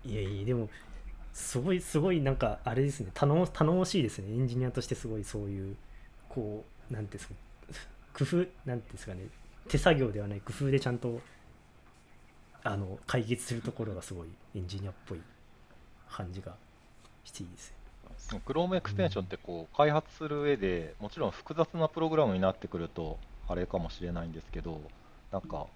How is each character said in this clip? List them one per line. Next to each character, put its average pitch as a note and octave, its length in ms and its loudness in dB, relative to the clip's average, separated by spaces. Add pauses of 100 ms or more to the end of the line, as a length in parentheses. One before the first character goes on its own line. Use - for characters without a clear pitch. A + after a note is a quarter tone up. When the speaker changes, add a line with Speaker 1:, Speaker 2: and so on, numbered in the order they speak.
Speaker 1:
い A#2 120 -4
や G#2+ 60 0
い G2 180 -2
や、 G2+ 60 -4
で B2 80 2
も、 A2+ 160 0 (640)
す - 280 -2
ご D#3 120 2
い、 F3+ 80 4
す D#3+ 200 2
ご F3+ 120 4
い F3 80 4
な C3+ 140 4
ん - 20 2
か G#2+ 300 2
あ A2+ 100 0
れ C3 80 6
で C#3+ 80 2
す - 80 -6
ね。 F#2+ 140 -4
頼 C#3+ 200 6
も-、 E3+ 140 6
頼 D#3 240 4
も F#3 140 6
し F#3 140 0
い C#3+ 40 6
で A2 60 2
す - 100 -8
ね。 G2+ 140 -4
エ A#2 40 0
ン C3 100 4
ジ A#2+ 100 0
ニ B2+ 80 2
ア B2 60 0
と B2 100 -2
し - 60 -4
て A#2+ 80 0
す - 120 -8
ご A2 100 -2
い G2+ 60 -4
そ G#2+ 160 -4
う - 100 -2
い G2 220 -4
う、 G#2 60 -10 (500)
こ G#2+ 380 -4 (240)
う、 - 40 -4
な G#2+ 60 -6
ん G#2 80 -4
て G2 100 -10
い - 20 -8
う - 40 -10
ん - 40 -14
で - 460 -16
す - 120 -10
か、 - 20 -16 (260)
工 C#3+ 120 2
夫、 F3 120 4
な F3 60 6
ん - 20 2
て F3+ 140 -14
い C3 140 -4
う - 20 0
ん A#2 60 -2 (100)
で - 60 -10
す - 80 -10
か G2+ 80 -6
ね。 F#2 140 -8 (420)
手 - 80 2
作 D#3+ 200 8
業 B2+ 140 4
で G#2 80 -2
は G2+ 80 -2
な G2+ 80 -4
い G2+ 60 -6
工 - 120 -10
夫 C#3 180 2
で C3+ 80 6
ち C3+ 80 -2
ゃ B2+ 40 2
ん A#2+ 60 0
と、 A#2+ 240 -4 (1400)
あ G#2 140 0
の、 G2 320 -2
解 A#2+ 160 2
決 A2+ 220 0
す - 80 -2
る A2+ 80 -2
と C3 100 -4
こ A#2 140 -2
ろ G2 100 -4
が F2+ 60 -6
す - 120 -8
ご E2+ 120 -6
い - 20 -12 (260)
エ G2+ 60 -6
ン F2+ 80 -4
ジ F#2+ 140 -6
ニ G2 60 -4
ア F#2+ 40 -6
っ - 20 -10 (120)
ぽ F#2+ 100 -6
い E2 60 -10 (880)
感 F#2 240 -6
じ F#2+ 80 -8
が - 160 -12 (680)
し - 80 -18
て - 120 -8
い - 20 -8
い F2 40 -12
で F2 80 -16
す - 140 -16 (640)
ね。 G#2+ 120 -6
Speaker 2:
Chrome F3 300 2
エ F3 60 4
ク - 80 -4
ス G2+ 80 -2
テ F#3 80 6
ン E3+ 40 6
シ - 80 -2
ョ G2 40 0
ン - 20 -2
っ F#2 40 -6
て F#2+ 100 -6
こ - 160 -8
う、 E2+ 60 -4
Speaker 1:
う - 40 -8
ん。 - 40 -12 (100)
Speaker 2:
開 D3+ 140 10
発 D#3 220 2
す D#3 140 -6
る D3 140 -2
上 C#3+ 160 6
で、 F2+ 420 0
も G#2 100 -6
ち - 100 -12
ろ C3+ 80 2
ん F#2 40 0
複 - 220 -10
雑 E3 240 2
な D#3+ 100 4
プ - 140 0
ロ D#3+ 80 4
グ D#3 80 4
ラ D3+ 80 8
ム G#2 80 4
に F#2 80 2
な F#2+ 100 6
っ - 60 -2
て - 100 -10
く - 100 -4
る E2+ 120 -2
と、 D#2+ 280 -4 (300)
あ F2 80 0
れ F2+ 100 0
か F#2+ 120 -2
も E2+ 120 0
し - 140 -10
れ F2 80 -2
な E2+ 140 -2
い - 20 -6
ん D#2+ 60 -8
で D#2+ 80 -10
す - 100 -14
け E2 80 -4
ど、 D#2 220 -6 (500)
な F#2+ 80 0
ん - 20 -14
か - 340 -6